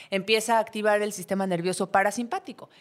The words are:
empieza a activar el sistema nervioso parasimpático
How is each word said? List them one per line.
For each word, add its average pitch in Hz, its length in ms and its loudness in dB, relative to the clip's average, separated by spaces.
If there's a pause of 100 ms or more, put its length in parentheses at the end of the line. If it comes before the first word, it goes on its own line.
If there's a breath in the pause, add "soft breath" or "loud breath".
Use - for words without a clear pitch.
(100 loud breath)
empieza 220 480 2
a - 0 -
activar 214 420 0
el 208 140 -4
sistema 190 320 -2
nervioso 180 440 -2
parasimpático 233 800 -2 (120 soft breath)